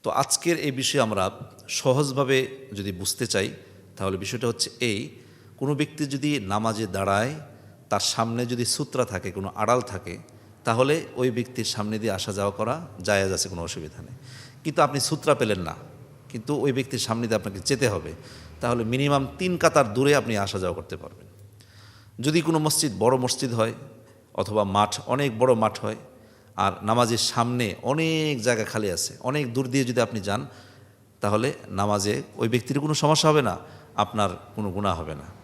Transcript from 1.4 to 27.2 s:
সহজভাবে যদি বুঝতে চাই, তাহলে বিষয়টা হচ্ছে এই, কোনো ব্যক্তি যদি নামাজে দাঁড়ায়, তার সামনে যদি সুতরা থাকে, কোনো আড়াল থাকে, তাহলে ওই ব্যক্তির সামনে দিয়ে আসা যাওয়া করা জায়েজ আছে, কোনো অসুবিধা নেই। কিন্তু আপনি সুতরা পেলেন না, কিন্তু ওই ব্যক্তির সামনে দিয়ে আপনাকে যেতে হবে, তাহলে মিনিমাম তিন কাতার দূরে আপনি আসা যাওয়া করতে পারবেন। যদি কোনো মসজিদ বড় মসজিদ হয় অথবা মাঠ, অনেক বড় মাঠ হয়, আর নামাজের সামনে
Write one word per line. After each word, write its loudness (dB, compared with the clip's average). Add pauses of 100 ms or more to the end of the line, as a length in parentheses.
সহজভাবে 2 (340)
যদি -4
বুঝতে -4
চাই, 0 (480)
তাহলে -2
বিষয়টা -4
হচ্ছে -2 (120)
এই, 0 (580)
কোনো 0
ব্যক্তি -2
যদি -2 (100)
নামাজে -2
দাঁড়ায়, 0 (560)
তার 2
সামনে -2
যদি -2
সুতরা 0
থাকে, -4
কোনো -6
আড়াল 4
থাকে, -8 (500)
তাহলে 4 (220)
ওই 2
ব্যক্তির -4
সামনে -2
দিয়ে 0
আসা -4
যাওয়া 0
করা -2 (280)
জায়েজ 4
আছে, 0
কোনো -6
অসুবিধা -10
নেই। -16 (440)
কিন্তু -2
আপনি 2
সুতরা 2
পেলেন 2
না, -6 (540)
কিন্তু -6
ওই 2
ব্যক্তির -2
সামনে -2
দিয়ে 2
আপনাকে -8
যেতে 2
হবে, -2 (480)
তাহলে 0
মিনিমাম 2 (160)
তিন 0
কাতার 4
দূরে 6
আপনি 2
আসা -2
যাওয়া -2
করতে -10
পারবেন। -16 (920)
যদি 2
কোনো 2
মসজিদ 2
বড় 6
মসজিদ -2
হয় 2 (600)
অথবা 0
মাঠ, 4 (140)
অনেক 2
বড় 6
মাঠ 2
হয়, -6 (580)
আর 2 (100)
নামাজের 4
সামনে 0 (160)